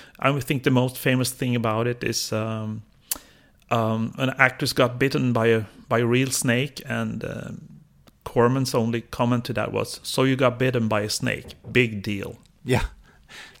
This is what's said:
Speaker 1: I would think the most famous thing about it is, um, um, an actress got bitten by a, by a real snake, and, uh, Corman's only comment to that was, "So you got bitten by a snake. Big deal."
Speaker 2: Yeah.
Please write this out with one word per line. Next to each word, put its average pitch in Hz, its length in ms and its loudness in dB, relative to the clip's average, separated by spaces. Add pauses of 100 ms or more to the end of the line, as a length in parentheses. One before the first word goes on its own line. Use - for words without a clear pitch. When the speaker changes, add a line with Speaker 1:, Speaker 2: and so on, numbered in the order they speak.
(180)
Speaker 1:
I 135 140 2
would 143 120 -2
think 135 200 -2
the 139 80 4
most 127 260 4
famous 127 320 0
thing 123 260 -2
about 113 300 0
it 123 180 -4
is, 113 300 -2
um, 110 480 -4 (880)
um, 113 480 0
an 131 220 0
actress 131 340 0
got 123 240 2
bitten 135 360 2
by 113 140 2
a, 113 180 4 (220)
by 117 120 2
a 120 80 2
real 127 240 2
snake, 127 560 0
and, 113 360 -4
uh, - 260 -8 (720)
Corman's 127 520 2
only 117 260 0
comment 120 440 0
to - 80 -6
that - 180 -2
was, 104 320 -4
"So - 200 0
you 135 120 2
got 123 240 2
bitten 123 300 2
by 107 120 2
a 107 80 -4
snake. - 440 -4 (180)
Big 113 300 2
deal." 98 360 -6 (280)
Speaker 2:
Yeah. 127 200 2 (760)